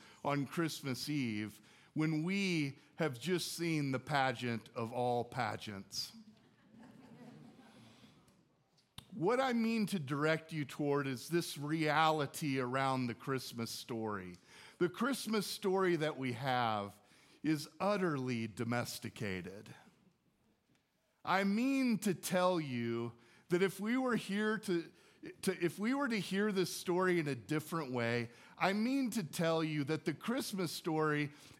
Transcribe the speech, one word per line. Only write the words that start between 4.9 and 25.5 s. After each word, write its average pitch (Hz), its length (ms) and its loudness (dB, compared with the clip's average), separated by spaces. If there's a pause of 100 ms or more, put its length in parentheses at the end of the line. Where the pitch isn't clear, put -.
all 123 320 0
pageants. 107 880 -6 (3000)
What 247 280 2
I 269 100 2
mean 226 360 2
to 196 120 0
direct 151 540 2
you 151 100 -2
toward 143 420 0
is 131 220 -4
this 165 300 0
reality 151 1000 2
around 131 480 2
the 117 60 -2
Christmas 117 560 -4
story. 101 680 -6 (420)
The 175 80 4
Christmas 208 580 0
story 185 520 2
that 151 200 0
we 131 140 -2
have 113 640 0 (500)
is 151 240 0 (120)
utterly 147 680 0
domesticated. 110 1200 -4 (1500)
I 185 200 2
mean 240 560 2
to 196 160 0
tell 180 440 2
you 117 520 -2 (380)
that 175 120 2
if 190 180 0
we 214 160 0
were 254 200 2
here 208 440 0
to, 170 240 0 (600)
to, 185 200 0